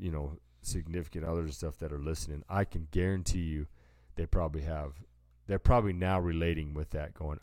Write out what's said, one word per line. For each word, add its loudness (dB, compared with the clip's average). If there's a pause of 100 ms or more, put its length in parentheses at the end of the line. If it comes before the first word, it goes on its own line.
you -4
know, -4 (260)
significant -4
others 0
and -6
stuff -6
that -6
are -6
listening, -4
I 2
can -4
guarantee 2
you -2 (500)
they 0
probably 0
have, -6 (520)
they're 0
probably 6
now 4
relating 2
with -4
that, -4
going, -6